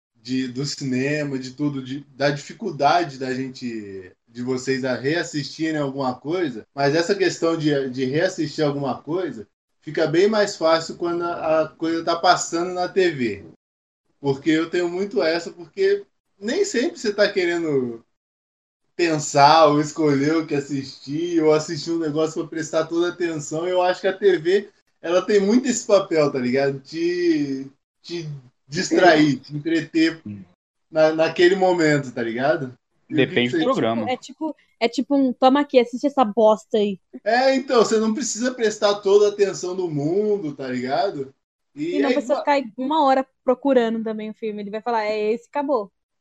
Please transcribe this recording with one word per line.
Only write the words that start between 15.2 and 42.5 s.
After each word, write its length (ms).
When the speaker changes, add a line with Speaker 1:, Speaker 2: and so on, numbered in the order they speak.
Speaker 1:
essa, 300
porque 540
nem 240
sempre 340
você 160
tá 160
querendo 720
pensar 680
ou 160
escolher 560
o 100
que 80
assistir, 880
ou 80
assistir 400
um 80
negócio 420
pra 80
prestar 360
toda 220
a 40
atenção. 560
Eu 140
acho 180
que 80
a 100
T 200
V, 320
ela 200
tem 200
muito 260
esse 180
papel, 460
tá 80
ligado? 400
Te, 880
te 280
distrair, 760
te 120
entreter 680
na, 220
naquele 460
momento, 560
tá 100
ligado? 500
E 40
o 40
que 80
Speaker 2:
Depende 260
Speaker 1:
que 60
Speaker 2:
do 20
Speaker 1:
você 60
Speaker 2:
programa. 440
Speaker 3:
É 60
tipo... 400
é 80
tipo 280
um, 180
"Toma 260
aqui, 180
assiste 300
essa 160
bosta 540
aí." 220
Speaker 1:
É, 300
então, 300
você 160
não 140
precisa 400
prestar 420
toda 320
a 20
atenção 460
do 140
mundo, 680
tá 120
ligado? 640
E 220
Speaker 3:
E 40
não 60
Speaker 1:
aí 60
Speaker 3:
precisa 220
Speaker 1:
va- 40
Speaker 3:
ficar 220